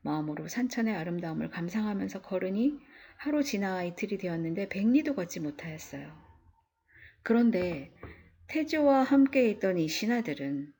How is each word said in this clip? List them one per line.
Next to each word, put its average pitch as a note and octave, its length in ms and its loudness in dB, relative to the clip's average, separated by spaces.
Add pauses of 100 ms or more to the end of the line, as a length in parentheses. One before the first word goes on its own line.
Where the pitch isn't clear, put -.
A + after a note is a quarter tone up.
마음으로 D3+ 460 -4
산천의 A#3 460 -2
아름다움을 E3 560 -4
감상하면서 G3 720 -4
걸으니 G3 560 -2 (380)
하루 D4 260 -2
지나 G3 400 -2
이틀이 F#3+ 360 -4
되었는데 E3+ 500 -2
백리도 C4 460 2
걷지 F3 260 -6
못하였어요. D3+ 720 -10 (1080)
그런데 F3+ 720 2 (540)
태조와 D4+ 560 4
함께 C4+ 480 6
있던 F#3+ 280 0
이 D#3+ 100 2
신하들은 D3 920 -2